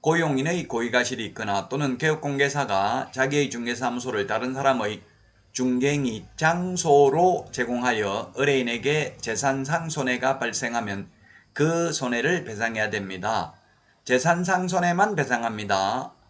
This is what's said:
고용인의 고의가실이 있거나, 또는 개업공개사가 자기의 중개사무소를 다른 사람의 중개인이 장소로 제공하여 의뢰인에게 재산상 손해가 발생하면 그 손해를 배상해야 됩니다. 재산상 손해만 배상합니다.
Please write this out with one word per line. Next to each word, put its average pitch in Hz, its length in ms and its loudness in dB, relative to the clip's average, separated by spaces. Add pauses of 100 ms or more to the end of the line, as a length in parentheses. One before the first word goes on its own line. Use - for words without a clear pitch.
고용인의 160 640 0
고의가실이 117 600 -2
있거나, 101 400 -4
또는 139 280 -2
개업공개사가 139 1120 0
자기의 135 380 2
중개사무소를 120 760 -4
다른 120 260 -2
사람의 123 480 0 (520)
중개인이 127 840 0
장소로 170 1160 4
제공하여 117 840 -2
의뢰인에게 135 840 0
재산상 135 680 -2
손해가 131 480 0
발생하면 113 720 -4 (420)
그 165 400 2
손해를 131 520 0
배상해야 110 480 -2
됩니다. 95 640 -4 (500)
재산상 180 600 2
손해만 180 480 2
배상합니다. 107 1000 -2 (160)